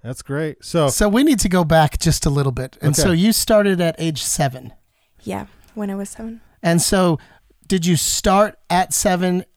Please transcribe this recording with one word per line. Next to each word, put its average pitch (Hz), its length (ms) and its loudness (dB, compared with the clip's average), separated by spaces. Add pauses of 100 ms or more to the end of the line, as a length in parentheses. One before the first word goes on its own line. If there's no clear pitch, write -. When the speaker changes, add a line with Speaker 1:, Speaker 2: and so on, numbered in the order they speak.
Speaker 1:
That's 123 180 -12
great. 151 440 -8
So 151 240 0
Speaker 2:
So 208 180 0
we 226 160 2
need 294 160 4
to 190 100 0
go 180 140 2
back 156 360 2
just - 260 0
a 156 40 2
little 139 220 0
bit. 127 300 -10
And 147 140 0
Speaker 1:
Okay. 156 60 0
Speaker 2:
so 175 100 4
you 190 220 4
started 202 460 2
at 165 200 0
age 160 240 -4
seven. 127 500 -4 (500)
Speaker 3:
Yeah, 185 220 -10 (300)
when 208 140 -8
I 196 60 -8
was 196 140 -10
seven. 226 320 -16 (220)
Speaker 2:
And 170 180 2
so 180 380 2 (480)
did 180 180 0
you 175 100 2
start 202 640 0 (120)
at 180 240 0
seven? 180 520 0 (120)